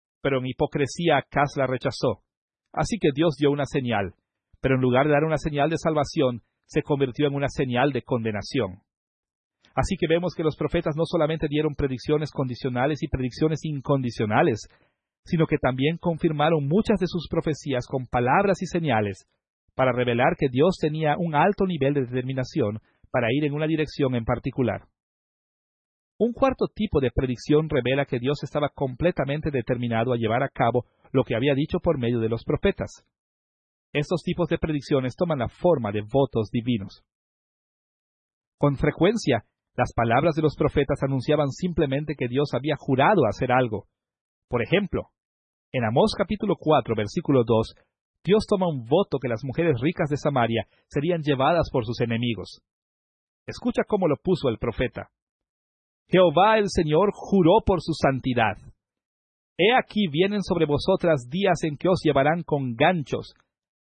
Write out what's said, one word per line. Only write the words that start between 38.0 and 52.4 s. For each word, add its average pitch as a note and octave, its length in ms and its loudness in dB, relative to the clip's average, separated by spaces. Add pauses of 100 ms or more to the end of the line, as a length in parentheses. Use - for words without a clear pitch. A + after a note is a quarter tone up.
Con C#3+ 200 0
frecuencia, D#3+ 680 0 (300)
las B2 180 -2
palabras B2+ 420 2
de D#3 80 0
los - 120 0
profetas C#3+ 460 0
anunciaban C#3 480 0
simplemente D3+ 640 -2
que C3 120 -4
Dios C#3 260 -2
había C#3 240 -2
jurado C#3+ 480 4
hacer B2 260 0
algo. B2 360 0 (600)
Por A#2+ 140 -2
ejemplo, E3 480 -2 (640)
en B2 140 -2
Amós C#3+ 300 2
capítulo G3+ 420 -2
cuatro, C3+ 380 2
versículo A#2+ 500 0
dos, A2+ 280 2 (500)
Dios G3+ 240 4
toma F#3 200 0
un C3+ 180 -4
voto D3+ 320 2
que C3 100 -4
las A2+ 160 -4
mujeres C#3 380 0
ricas D3+ 280 -2
de C#3+ 80 -4
Samaria A#2 500 0 (200)
serían D#3+ 360 -2
llevadas C#3+ 480 0
por B2 140 0
sus A#2 140 -6
enemigos. A#2 640 -4 (840)